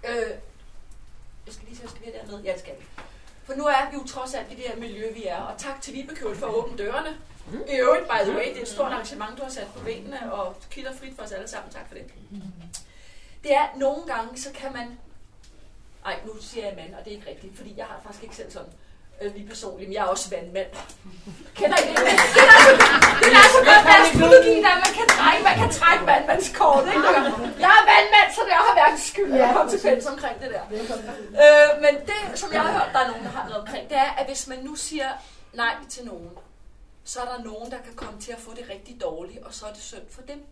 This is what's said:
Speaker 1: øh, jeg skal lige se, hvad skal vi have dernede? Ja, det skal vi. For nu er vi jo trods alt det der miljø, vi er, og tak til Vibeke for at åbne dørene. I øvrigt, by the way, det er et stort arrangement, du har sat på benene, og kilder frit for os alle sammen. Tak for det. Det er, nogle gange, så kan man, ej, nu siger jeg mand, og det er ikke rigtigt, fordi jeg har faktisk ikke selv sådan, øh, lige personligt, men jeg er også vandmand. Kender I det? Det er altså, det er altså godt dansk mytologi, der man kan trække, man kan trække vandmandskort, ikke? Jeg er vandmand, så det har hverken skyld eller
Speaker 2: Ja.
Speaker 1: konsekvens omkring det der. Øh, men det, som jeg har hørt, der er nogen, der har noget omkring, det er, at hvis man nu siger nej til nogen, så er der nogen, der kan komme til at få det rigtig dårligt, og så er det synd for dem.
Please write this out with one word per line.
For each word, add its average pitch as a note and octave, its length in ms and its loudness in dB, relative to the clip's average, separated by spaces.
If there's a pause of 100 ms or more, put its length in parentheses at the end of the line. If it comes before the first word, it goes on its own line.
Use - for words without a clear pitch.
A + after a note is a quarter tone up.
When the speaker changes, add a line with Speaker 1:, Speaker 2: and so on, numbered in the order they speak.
Speaker 1:
øh, A#3 200 -8 (1160)
jeg G#3+ 80 -20
skal - 140 -20
lige A#3+ 80 -20
se, B3 60 -20
hvad A#3 80 -20
skal - 120 -20
vi A3+ 100 -18
have A3 100 -18
dernede? G3+ 240 -18
Ja, F#3+ 60 -6
det F3+ 80 -8
skal - 200 -18
vi. - 60 -20 (580)
For C4+ 100 -14
nu C#4+ 120 -8
er C#4 260 0
vi C#4 60 -12
jo C4 100 -14
trods C4 260 -14
alt C4 160 -12
det - 80 -20
der A#3+ 180 -14
miljø, A3 380 -14
vi A3 120 -16
er, F3 120 -8
og - 200 -14
tak C4+ 240 -14
til C#4 120 -18
Vibeke C4+ 420 -12
for C4 120 -10
at G#3+ 60 -10
åbne A#3 240 -6
dørene. A#3+ 400 -10 (520)
I C#4 60 -6
øvrigt, C#4+ 300 0
by A3 180 -4
the A3 120 -4
way, B3 100 -6
det - 120 -12
er A#3+ 40 -14
et A#3 60 -12
stort C4 240 -8
arrangement, A3+ 460 -14
du C#4+ 60 -14
har C4 60 -16
sat G3+ 180 -16
på - 120 -20
benene, A#3 540 -14
og F#3 220 -10 (160)
kilder C4 220 -14
frit C4 220 -20
for A3+ 80 -18
os G3+ 80 -18
alle G3 160 -14
sammen. - 260 -18
Tak - 140 -20
for - 80 -20
det. - 80 -20 (1400)
Det D4 120 -2
er, D4 100 0 (100)
nogle C#4 260 -4 (120)
gange, A#3+ 280 -10
så C#4 100 -16
kan C4+ 220 -14
man, A#3+ 260 -16 (1040)
ej, F#3+ 200 -10
nu A3 60 -16 (100)
siger A3+ 240 -16
jeg G3 100 -12
mand, E3+ 200 -20
og - 100 -20
det G#3+ 80 -18
er - 40 -16
ikke - 120 -20
rigtigt, G3 280 -20
fordi A3 200 -20
jeg A3 80 -14
har - 180 -18
faktisk G#3 200 -20
ikke - 120 -20
selv - 160 -18
sådan, F3 200 -18 (500)
øh, G3+ 140 -10
lige G3+ 120 -16
personligt, F#3+ 420 -16
men G3 40 -12
jeg G#3 80 -6
er F#3+ 60 -2
også F#3 220 -6
vandmand. F3+ 380 -10 (880)
Kender - 220 0
I - 120 2
det? - 80 -4
Det - 100 0
er - 40 2
altså, C5+ 600 8 (480)
det A#4 140 6
er - 120 10
altså - 160 6 (100)
godt G#5 120 10 (100)
dansk - 220 6
mytologi, B4 400 8 (120)
der F4+ 80 4 (100)
man G4+ 140 2
kan A#4 80 0 (100)
trække, E4 260 2
man G4 120 4
kan A4+ 160 0
trække - 340 2
vandmandskort, - 840 2
ikke? F#4 200 0 (580)
Jeg F#4+ 140 6
er - 140 4
vandmand, G#4 420 6
så - 140 -4
det F4+ 40 2
har G#4+ 200 4
hverken - 260 4
skyld F#4+ 340 -6
eller B3+ 140 2
Speaker 2:
Ja. A#3+ 60 0
Speaker 1:
konsekvens - 520 0
omkring C4 360 -10
det B3+ 140 -12
der. F#3 80 -10 (800)
Øh, D4 380 8
men D4 120 4 (160)
det, G#4 300 -8
som - 140 -10
jeg - 80 -2
har D#4+ 100 -2
hørt, C#4 220 -4
der C4+ 60 0
er B3 80 -2
nogen, A3+ 160 -12
der G3 80 -12
har - 180 -12
noget G#3+ 120 -10
omkring, - 280 -14
det D4 80 -4
er, C4+ 140 0
at C4+ 160 -6
hvis C4+ 200 -12
man C4 120 -16
nu C#4+ 160 -14
siger C#4+ 340 -10 (440)
nej A#3 220 -6 (140)
til B3 160 -18
nogen, E3+ 240 -18 (800)
så - 140 -12
er B3 40 -10
der B3 180 -14
nogen, A3 280 -16
der B3+ 60 -14
kan A#3 180 -20
komme G#3 260 -18
til A#3 100 -16
at A#3 80 -16
få A3+ 160 -20
det - 140 -20
rigtig G#3+ 320 -20
dårligt, F#3 420 -12
og - 100 -20
så - 120 -18
er G#3 80 -16
det - 80 -20
synd - 300 -20
for - 100 -20
dem. C#4+ 300 -20